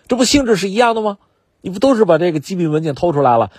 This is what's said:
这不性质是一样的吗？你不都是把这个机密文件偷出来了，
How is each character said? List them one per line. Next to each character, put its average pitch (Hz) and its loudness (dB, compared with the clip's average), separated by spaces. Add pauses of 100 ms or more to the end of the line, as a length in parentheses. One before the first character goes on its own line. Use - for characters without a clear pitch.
这 - -2
不 240 0
性 269 2
质 220 2
是 190 -2
一 190 -8
样 233 2
的 220 -4
吗？ 208 -6 (440)
你 - -10
不 190 -12
都 262 4
是 214 2
把 165 4
这 175 0
个 156 -4
机 160 -8
密 175 -2
文 156 -2
件 147 -4
偷 175 -2
出 143 0
来 123 4
了， 110 0